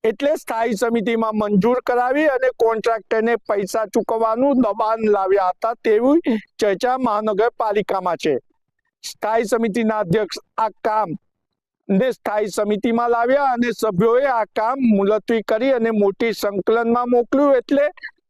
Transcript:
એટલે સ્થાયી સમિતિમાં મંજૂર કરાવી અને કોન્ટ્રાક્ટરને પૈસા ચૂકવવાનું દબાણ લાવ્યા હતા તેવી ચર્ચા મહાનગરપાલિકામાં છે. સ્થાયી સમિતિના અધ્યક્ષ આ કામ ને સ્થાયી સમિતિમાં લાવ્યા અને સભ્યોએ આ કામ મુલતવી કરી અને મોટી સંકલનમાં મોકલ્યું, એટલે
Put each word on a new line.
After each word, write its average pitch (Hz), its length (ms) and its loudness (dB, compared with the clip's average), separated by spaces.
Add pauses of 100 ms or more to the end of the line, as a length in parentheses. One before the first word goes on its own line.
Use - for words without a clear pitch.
એટલે 277 320 0
સ્થાયી 233 400 -2
સમિતિમાં 226 600 -2
મંજૂર 208 440 2
કરાવી 254 460 0
અને 262 280 0
કોન્ટ્રાક્ટરને 226 800 0 (120)
પૈસા 208 380 -2
ચૂકવવાનું 226 760 0
દબાણ 220 500 0
લાવ્યા 190 400 2
હતા 233 220 -4 (100)
તેવી 240 560 2 (160)
ચર્ચા 233 420 0
મહાનગરપાલિકામાં 208 1160 -2
છે. 147 220 -2 (640)
સ્થાયી 226 400 -2
સમિતિના 220 540 0
અધ્યક્ષ 214 400 -2 (180)
આ 220 140 -2 (120)
કામ 214 340 -2 (720)
ને 220 240 2
સ્થાયી 214 360 -4
સમિતિમાં 226 600 0
લાવ્યા 254 420 2
અને 240 200 -2
સભ્યોએ 226 580 2
આ 226 240 0
કામ 247 340 0
મુલતવી 208 560 2
કરી 240 280 0
અને 226 200 0
મોટી 202 420 0
સંકલનમાં 240 760 0
મોકલ્યું, 269 460 2
એટલે 285 340 0 (400)